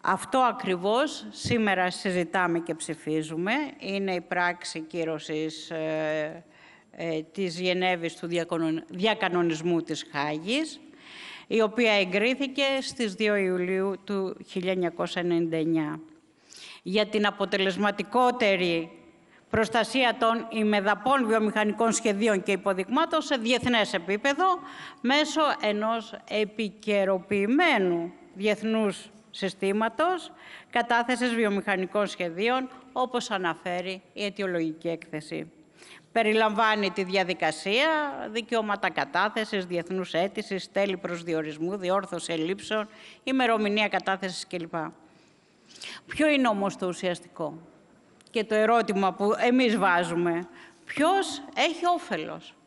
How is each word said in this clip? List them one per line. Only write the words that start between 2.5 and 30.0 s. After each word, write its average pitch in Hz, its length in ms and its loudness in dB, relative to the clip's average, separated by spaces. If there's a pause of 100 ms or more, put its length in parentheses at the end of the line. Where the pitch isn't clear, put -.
και 165 160 -6
ψηφίζουμε. 160 760 -4 (280)
Είναι 196 340 -4
η 175 80 -2
πράξη 175 580 -2
κύρωσης, 156 920 -4
ε, 156 760 -4 (480)
ε, 165 300 -4
της 175 380 -6
Γενέβης 180 560 0
του - 120 -10
διακονον-, 165 600 0
διακανονισμού 175 920 0
της 160 300 -6
Χάγης, 156 680 -2 (680)
η 220 140 2
οποία 220 300 4
εγκρίθηκε 240 720 2 (180)
στις 226 320 -4
δύο 208 220 2
Ιουλίου 190 680 0
του 190 340 -4 (100)
χίλια 185 240 -2
εννιακόσια 175 500 -2
ενενήντα 170 360 2
εννιά. 160 420 0 (840)
Για 208 220 2
την 214 200 0
αποτελεσματικότερη 196 1700 2 (580)
προστασία 220 680 2
των 226 300 2
ημεδαπών 214 800 2
βιομηχανικών 214 640 2
σχεδίων 208 520 2
και - 80 -2
υποδειγμάτων 202 680 0
σε 294 140 -2
διεθνές 233 580 2
επίπεδο, 208 520 0 (560)
μέσω 302 400 2 (200)
ενός 214 540 -2 (140)
επικαιροποιημένου 202 1800 2 (200)
διεθνούς 214 760 0 (220)
συστήματος 226 1000 0 (380)